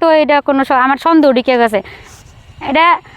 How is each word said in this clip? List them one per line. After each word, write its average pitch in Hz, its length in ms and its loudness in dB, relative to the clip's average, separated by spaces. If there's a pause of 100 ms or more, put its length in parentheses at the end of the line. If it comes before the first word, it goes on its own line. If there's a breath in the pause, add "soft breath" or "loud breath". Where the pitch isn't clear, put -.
তো 330 100 2
এটা 294 300 2
কোনো 269 240 -2
স-, - 80 -4
আমার 269 240 0
সন্দেহ 302 360 2
ঢুকে 247 260 0
গেছে। 220 240 -2 (840 loud breath)
এটা 330 320 0 (160 loud breath)